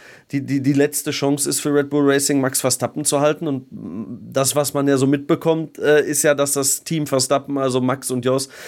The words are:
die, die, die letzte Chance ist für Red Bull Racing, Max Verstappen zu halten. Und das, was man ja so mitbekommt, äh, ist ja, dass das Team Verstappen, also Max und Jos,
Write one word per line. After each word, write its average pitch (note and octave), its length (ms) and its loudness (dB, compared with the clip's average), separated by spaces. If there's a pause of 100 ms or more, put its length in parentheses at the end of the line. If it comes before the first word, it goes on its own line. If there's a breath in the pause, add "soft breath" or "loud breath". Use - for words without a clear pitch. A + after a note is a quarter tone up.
(320 loud breath)
die, C#3 120 -4
die, C3+ 160 -2
die C3 120 2
letzte D3 400 0
Chance C#3 360 -2
ist C#3+ 120 -2
für D3 120 -2
Red C#3+ 160 2
Bull C#3 220 4
Racing, C#3 300 2
Max B2+ 200 0
Verstappen C3 440 -2
zu C#3+ 160 0
halten. D3+ 260 0
Und C3+ 240 -4
das, A2+ 840 -6
was D3 180 0
man C#3 140 0
ja C#3 80 4
so C3+ 100 2
mitbekommt, D#3 720 0
äh, D3 260 4
ist D3 200 -2
ja, D3 100 4
dass C#3+ 200 0
das C3+ 280 -2
Team D#3 240 -2
Verstappen, C#3 520 0
also C3 220 0
Max C3 300 -2
und B2+ 140 -2
Jos, C3 240 0 (200 loud breath)